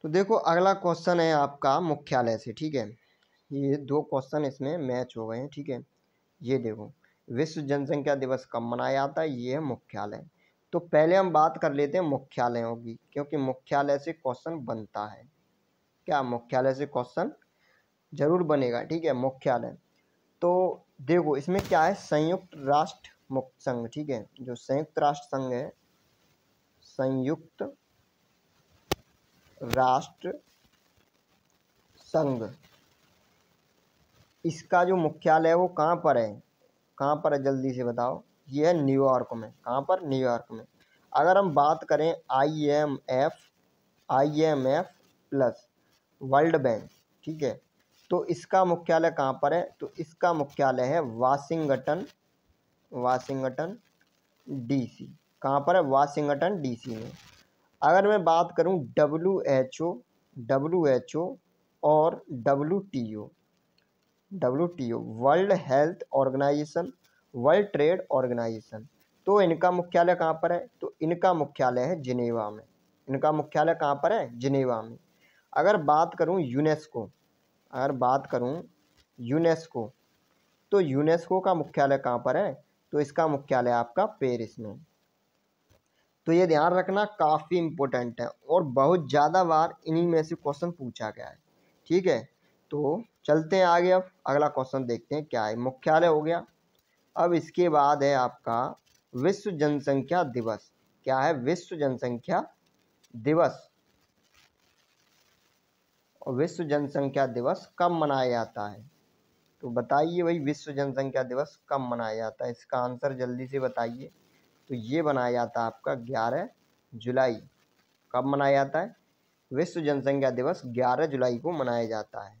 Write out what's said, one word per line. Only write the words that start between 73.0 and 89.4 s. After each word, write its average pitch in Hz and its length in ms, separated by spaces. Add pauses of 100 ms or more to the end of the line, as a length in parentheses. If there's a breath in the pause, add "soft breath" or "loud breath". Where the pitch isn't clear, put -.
इनका 139 240
मुख्यालय 151 440
कहाँ 143 200
पर 170 160
है? 127 260
जिनेवा 131 440
में। 113 140 (560 soft breath)
अगर 190 260
बात 156 360
करूँ 175 260
यूनेस्को, 143 680 (640)
अगर 135 220
बात 127 320
करूँ 131 360 (560)
यूनेस्को, 147 720 (800)
तो 202 80
यूनेस्को 165 600
का 190 140
मुख्यालय 139 440
कहाँ 123 200
पर 127 180
है? 185 160 (400)
तो 147 80
इसका 151 280
मुख्यालय 135 440
आपका 120 340 (100)
पेरिस 120 420
में। 110 200 (1500)
तो 165 60
ये 175 140
ध्यान 156 280
रखना, 190 320
काफ़ी 156 520
इंपॉर्टेंट 131 640
है 120 80 (200)
और 180 160
बहुत 139 440
ज़्यादा 151 380